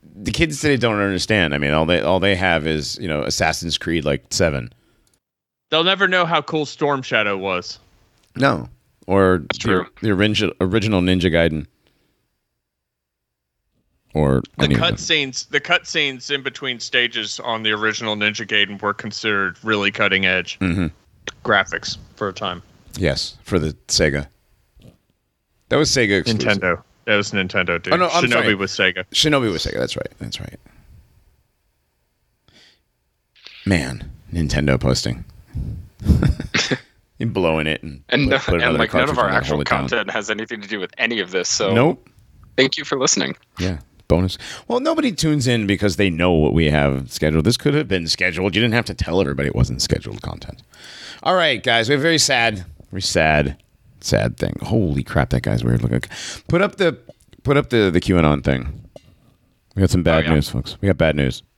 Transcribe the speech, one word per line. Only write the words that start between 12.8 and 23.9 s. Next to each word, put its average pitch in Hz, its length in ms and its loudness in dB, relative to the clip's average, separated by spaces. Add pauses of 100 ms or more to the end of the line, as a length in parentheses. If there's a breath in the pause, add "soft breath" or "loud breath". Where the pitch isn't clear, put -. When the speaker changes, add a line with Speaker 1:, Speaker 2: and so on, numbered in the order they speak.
Speaker 1:
Or 69 300 2 (160)
Speaker 2:
The 69 60 2
Speaker 1:
any 71 100 4
of 60 60 2
them. 175 160 0
Speaker 2:
cutscenes, 143 520 -4
the 143 120 -2
cutscenes 151 760 -4
in 139 80 -4
between 127 380 -8
stages 120 600 -4
on 113 220 -4
the 110 80 0
original 107 460 -2
Ninja 104 300 -2
Gaiden 101 360 -2
were 104 100 -2
considered 101 720 -4
really 104 300 0
cutting 95 340 0
edge 92 320 -2
Speaker 1:
Mm-hmm. 90 300 0 (560)
Speaker 2:
graphics - 520 -2 (200)
for 104 120 -4
a 92 60 -6
time. 90 280 -8 (360)
Speaker 1:
Yes, 76 460 -4
for 95 160 -2
the 76 120 -4 (160)
Sega. 71 380 0 (1400)